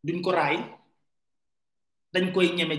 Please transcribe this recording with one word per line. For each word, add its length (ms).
duñ 180
ko 100
raay, 260
dañ 200
koy 200
ñeme 260